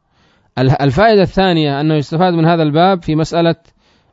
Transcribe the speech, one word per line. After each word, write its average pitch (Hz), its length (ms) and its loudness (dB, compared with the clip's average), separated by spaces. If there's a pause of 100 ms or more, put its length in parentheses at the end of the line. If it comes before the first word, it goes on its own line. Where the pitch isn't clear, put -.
(580)
ال-، 131 240 0
الفائدة 190 400 2
الثانية 160 600 -2
أنه 156 140 0
يستفاد 165 380 -2
من 165 120 0
هذا 165 180 0
الباب 170 400 0
في 156 120 -4
مسألة 165 400 -2 (580)